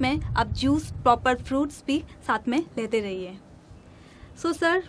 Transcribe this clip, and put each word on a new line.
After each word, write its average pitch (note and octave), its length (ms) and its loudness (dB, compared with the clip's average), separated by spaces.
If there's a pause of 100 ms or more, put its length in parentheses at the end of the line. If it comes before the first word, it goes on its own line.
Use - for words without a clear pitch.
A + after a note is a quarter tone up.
में C4+ 200 0
आप - 260 0
juice, C#4 460 0
proper B3 420 4
fruits C4+ 520 -2
भी D4 180 0 (220)
साथ A3 220 -2
में C#4+ 180 0 (120)
लेते A3+ 220 0
रहिए। F#3+ 380 -6 (1000)
So E4+ 140 -2
sir, E4+ 360 2